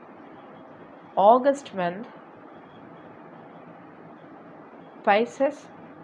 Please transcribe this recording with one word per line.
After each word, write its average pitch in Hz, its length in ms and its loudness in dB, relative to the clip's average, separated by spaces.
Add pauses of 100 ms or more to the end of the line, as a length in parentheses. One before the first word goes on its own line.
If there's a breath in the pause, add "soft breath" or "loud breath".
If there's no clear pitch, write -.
(1160)
August 254 580 6
month, 185 320 -2 (3000)
Pisces, 233 560 2 (440)